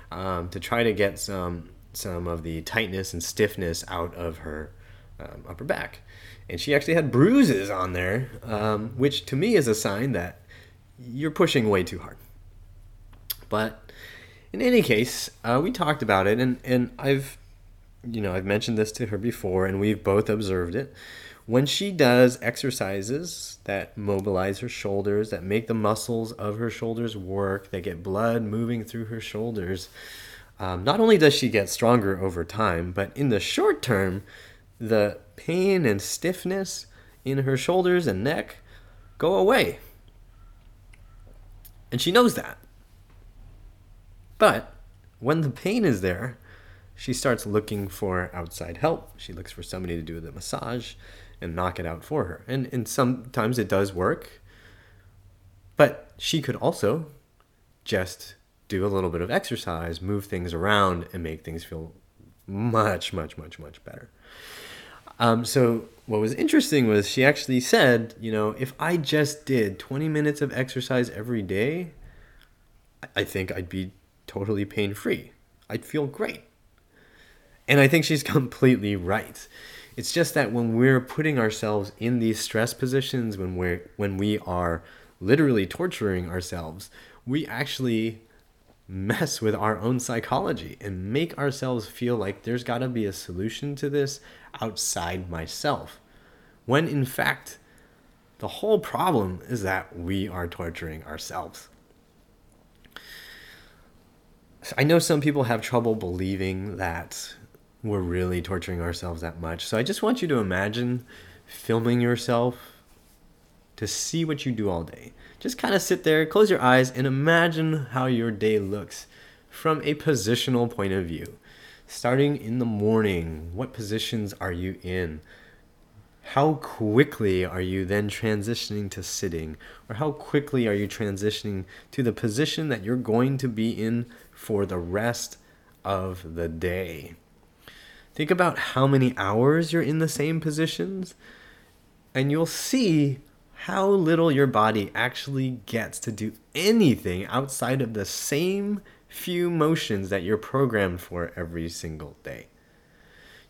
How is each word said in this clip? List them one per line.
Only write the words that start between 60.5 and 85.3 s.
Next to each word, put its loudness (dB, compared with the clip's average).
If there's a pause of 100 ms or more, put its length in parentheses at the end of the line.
around, 2
and -8
make -8
things -10
feel -12 (520)
much, 0
much, -8
much, -16
much -20
better. -18 (1080)
Um, 6
so 4 (200)
what 2
was 2
interesting 4
was 4
she 2
actually 4
said, 4
you -6
know, 0
"If -6
I 2
just 0
did 2
twenty -6
minutes 0
of -2
exercise -2
every -4
day, -2 (1200)
I 2
think -4
I'd -6
be -6 (340)
totally -4
pain-free. -4 (380)
I'd -6
feel -2
great." -8 (1200)
And 6
I 10
think 4
she's 0
<laughs> 2
completely 4
right. -4 (500)
It's -6
just 0
that 2
when 0
we're 6
putting -2
ourselves 0
in 0
these 2
stress 0
positions, -2
when -4
we're, -2
when -2
we 2
are -2 (360)
literally 4